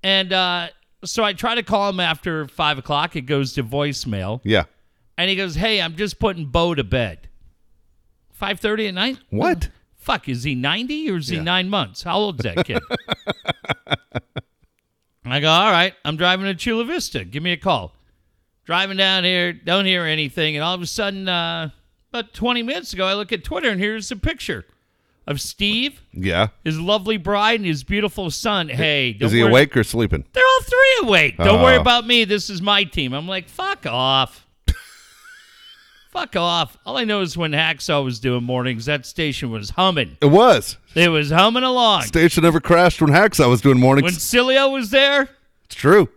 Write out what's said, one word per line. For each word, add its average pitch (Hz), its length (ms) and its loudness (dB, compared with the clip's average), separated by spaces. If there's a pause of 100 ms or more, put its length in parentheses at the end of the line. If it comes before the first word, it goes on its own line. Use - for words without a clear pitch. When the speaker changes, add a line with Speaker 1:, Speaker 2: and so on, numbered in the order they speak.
Speaker 1:
And, 190 300 0
uh, 180 340 -2 (360)
so 220 200 -4
I 208 100 0
try 226 220 -4
to 240 80 -4
call 202 260 -2
him 185 100 -6
after 160 480 -4
five 151 300 -4
o'clock. 147 380 -4
It 151 60 -6
goes 135 320 -4
to 135 100 -4
voicemail. 117 800 -6
Speaker 2:
Yeah. 101 220 2 (520)
Speaker 1:
And 180 140 -2
he 190 40 -2
goes, 185 200 -6
"Hey, 202 260 0
I'm 165 140 -6
just 196 240 -8
putting 180 260 -2
Bo 170 300 0
to 139 80 -4
bed." 104 440 -6 (1040)
Five 196 260 -6
thirty 214 280 -2
at 185 60 -8
night? 233 240 -2 (140)
Speaker 2:
What? 233 380 0 (260)
Speaker 1:
Fuck, - 340 -6
is 120 140 -4
he 127 120 -2
ninety 240 560 -4
or 185 60 -2
is 143 100 -6
he 170 100 -4
Speaker 2:
Yeah. 156 60 -6
Speaker 1:
nine 180 260 -2
months? 170 340 -4
How 180 140 -4
old's 190 260 -4
that 104 220 -2
kid? 240 220 -4
Speaker 2:
<laughs> - 1200 -6 (1160)
Speaker 1:
I 135 160 -4
go, 156 100 2
"All 190 200 4
right, 175 220 2 (120)
I'm 151 100 -6
driving 180 300 0
to 196 100 -4
Chula 226 300 -4
Vista. 240 400 -8
Give 131 180 -10
me 180 80 -2
a 170 60 -4
call." 127 360 -4 (720)
Driving 190 320 -4
down 190 260 2
here, 175 300 0
don't 185 320 -2
hear 185 180 0
anything. 156 520 -2
And 147 80 -4
all 180 120 -4
of 175 60 -10
a 170 40 -8
sudden, 196 420 -6
uh, 170 420 -4 (440)
about 233 200 -10
twenty 240 300 -4
minutes 285 300 -8
ago, 190 120 -4
I 190 80 -2
look 202 200 -6
at 180 100 -8
Twitter 311 260 -4
and 190 100 -4
here's 208 320 -6
a 247 40 -8
picture 190 500 -8 (600)
of 143 160 -6
Steve, 226 600 -4 (120)
Speaker 2:
Yeah. 92 340 0 (160)
Speaker 1:
his 160 160 -6
lovely 208 380 -2
bride, 208 420 -2
and 202 60 -6
his 151 180 -4
beautiful 202 480 -4
son. 190 380 -4
Hey, 139 440 -2
don't 113 140 -2
Speaker 2:
Is 104 60 0
he 117 80 4
Speaker 1:
worry. 113 100 6
Speaker 2:
awake 139 240 6
or 117 80 4
sleeping? 104 400 -2 (100)
Speaker 1:
They're 508 120 4
all 523 180 4
three 523 440 4
awake. 160 300 4
"Don't 202 240 4
worry 254 160 8
Speaker 2:
Oh. - 40 4
Speaker 1:
about 240 260 2
me. 240 160 4
This 202 260 -2
is 185 120 -8
my 202 240 2
team." 135 280 -6
I'm 151 140 -8
like, 190 220 -10
"Fuck 392 360 -8
off." 131 600 -2 (220)
<laughs> - 60 0 (1400)
Fuck 349 260 -8
off. 170 480 -2
All 131 120 -6
I 247 60 -2
know 208 180 -2
is 165 160 -6
when 160 140 -4
Hacksaw 151 520 0
was 123 160 -6
doing 123 240 -2
mornings, 123 420 -4
that 147 200 -4
station 143 460 -6
was 104 200 -10
humming. 165 500 0
Speaker 2:
It 147 60 6
was. 208 500 6 (180)
Speaker 1:
It 170 140 4
was 151 200 0
humming 214 340 2
along. 233 400 2
Speaker 2:
Station 165 400 2
never 160 160 4
crashed 170 420 4
when 151 100 4
Hacksaw 160 380 6
was 120 120 4
doing 131 180 6
mornings. 131 260 6
Speaker 1:
When 175 80 0
Cilio 262 580 2
was 254 180 -4
there, 277 400 2 (360)
Speaker 2:
It's - 100 -16
true. 165 420 6